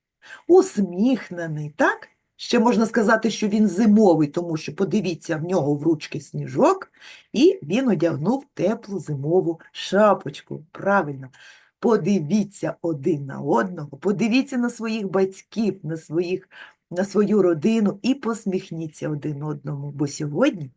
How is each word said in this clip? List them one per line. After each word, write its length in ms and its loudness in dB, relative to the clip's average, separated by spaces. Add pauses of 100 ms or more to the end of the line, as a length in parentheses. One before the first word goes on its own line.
(480)
Усміхнений, 1200 2
так? 400 -2 (260)
Ще 240 0
можна 260 4
сказати, 460 2
що 160 -2
він 200 4
зимовий, 600 6
тому 300 -4
що, 180 -10
подивіться, 640 -2
в 60 -6
нього 320 0
в 80 -4
ручки 380 -2
сніжок, 720 0 (420)
і 300 4
він 240 0
одягнув 640 0
теплу 460 -2
зимову 600 0 (120)
шапочку. 1000 0
Правильно. 580 -2 (500)
Подивіться 1000 0
один 440 -2
на 160 -10
одного, 560 -2
подивіться 600 0
на 120 0
своїх 400 -6
батьків, 720 -2
на 140 -6
своїх, 520 -4 (420)
на 140 -2
свою 360 2
родину 600 2
і 120 2
посміхніться 960 -6
один 340 -6
одному, 480 -8
бо 160 -2
сьогодні 680 -2